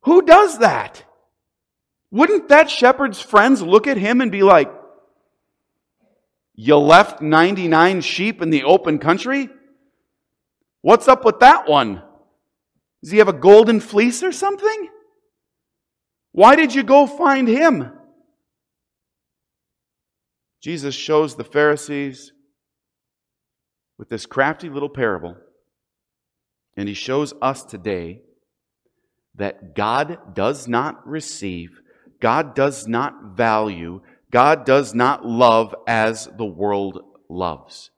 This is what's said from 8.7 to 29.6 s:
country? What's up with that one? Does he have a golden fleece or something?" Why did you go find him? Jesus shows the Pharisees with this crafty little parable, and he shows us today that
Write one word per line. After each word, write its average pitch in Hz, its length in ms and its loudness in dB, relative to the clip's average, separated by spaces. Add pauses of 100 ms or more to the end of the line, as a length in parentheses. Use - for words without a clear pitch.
country? 240 480 -4 (1300)
What's 226 260 4
up 262 160 4
with 220 160 0
that 269 280 6
one? 113 320 -2 (1000)
Does 143 80 -20
he 202 80 2
have 214 100 4
a 196 40 -2
golden 208 480 6
fleece 233 420 -2
or 370 80 -4
something?" 403 600 -6 (1400)
Why 220 220 6
did 302 180 0
you 262 80 -2
go 269 240 4
find 277 400 -2
him? 226 460 0 (2750)
Jesus 143 320 -10
shows 151 440 -4
the 117 80 -16
Pharisees 147 880 -6 (1700)
with 107 100 -20
this 110 180 -12
crafty 151 420 -6
little 143 200 -10
parable, 98 480 -8 (1400)
and 101 120 -10
he 101 60 -12
shows 139 460 -8
us 135 220 -6
today 92 600 -14 (1120)
that 98 400 -14